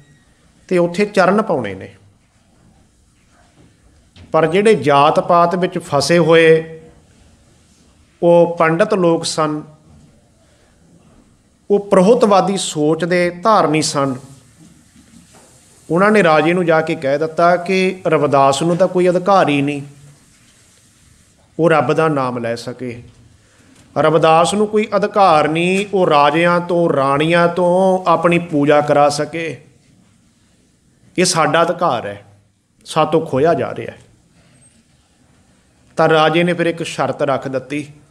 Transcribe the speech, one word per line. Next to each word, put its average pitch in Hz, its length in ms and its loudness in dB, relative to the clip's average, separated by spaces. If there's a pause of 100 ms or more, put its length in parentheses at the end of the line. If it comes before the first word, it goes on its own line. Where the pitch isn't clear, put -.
(680)
ਤੇ 180 100 0
ਉੱਥੇ 175 280 -2
ਚਰਨ 202 360 2
ਪਾਉਣੇ 123 320 -6
ਨੇ। 98 200 -18 (2500)
ਪਰ 160 140 0
ਜਿਹੜੇ 202 280 2
ਜਾਤ 147 460 2
ਪਾਤ 175 340 0
ਵਿੱਚ 180 240 -4
ਫਸੇ 147 400 -2
ਹੋਏ 160 640 2 (1400)
ਉਹ 170 360 4
ਪੰਡਤ 170 360 0
ਲੋਕ 165 300 0
ਸਨ, 151 380 -4 (2000)
ਉਹ 202 100 0 (100)
ਪ੍ਰਹੁਤਵਾਦੀ 196 680 4
ਸੋਚ 160 480 -4
ਦੇ 175 260 -2
ਧਾਰਨੀ 175 520 0
ਸਨ। 139 320 -4 (1800)
ਉਹਨਾਂ 190 200 2
ਨੇ 214 120 4
ਰਾਜੇ 156 300 2
ਨੂੰ 180 140 -2
ਜਾ 160 140 2
ਕੇ 160 140 -4
ਕਹਿ 139 240 -2
ਦਿੱਤਾ 170 380 0
ਕਿ 185 500 -2
ਰਵਿਦਾਸ 143 560 2
ਨੂੰ 170 140 0
ਤਾਂ 185 120 2
ਕੋਈ 180 200 0
ਅਧਿਕਾਰ 180 400 2
ਹੀ 143 140 0
ਨਹੀਂ 143 200 -6 (1800)
ਉਹ 160 120 2
ਰੱਬ 151 220 2
ਦਾ 160 160 0
ਨਾਮ 131 300 -4
ਲੈ 117 160 -6
ਸਕੇ, 123 480 -12 (960)
ਰਵਿਦਾਸ 160 560 2
ਨੂੰ 208 120 -2
ਕੋਈ 214 300 -2
ਅਧਿਕਾਰ 190 520 2
ਨਹੀਂ 180 460 -2
ਉਹ 185 120 2
ਰਾਜਿਆਂ 160 540 2
ਤੋਂ, 175 300 -2
ਰਾਣੀਆਂ 156 580 0
ਤੋਂ 185 580 0
ਆਪਣੀ 170 320 2
ਪੂਜਾ 147 420 0
ਕਰਾ 147 280 2
ਸਕੇ, 151 520 -8 (1600)
ਇਹ 180 60 2
ਸਾਡਾ 160 380 0
ਅਧਿਕਾਰ 170 440 -4
ਹੈ, 101 180 -14 (600)
ਸਾਤੋਂ 156 420 -2
ਖੋਇਆ 151 280 0
ਜਾ 107 200 -6
ਰਿਹਾ - 180 -12
ਹੈ। - 60 -20 (2000)
ਤਾਂ 160 120 2
ਰਾਜੇ 160 340 2
ਨੇ 175 100 -2
ਫਿਰ 170 140 -4
ਇੱਕ 165 160 -4
ਸ਼ਰਤ - 400 -6
ਰੱਖ 139 260 -4
ਦਿੱਤੀ, 139 440 -8 (180)